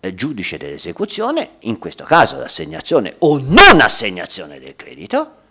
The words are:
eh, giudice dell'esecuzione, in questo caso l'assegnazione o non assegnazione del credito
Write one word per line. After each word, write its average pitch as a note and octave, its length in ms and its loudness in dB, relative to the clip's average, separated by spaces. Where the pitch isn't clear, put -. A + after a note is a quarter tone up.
eh, F#2+ 140 -10
giudice G2+ 420 -8
dell'esecuzione, G3 920 -8
in - 180 -6
questo - 260 -14
caso D3+ 340 4
l'assegnazione D3 800 -4
o D3+ 200 2
non F3 420 6
assegnazione F2+ 800 -4
del C2+ 160 -20
credito C#4 600 -8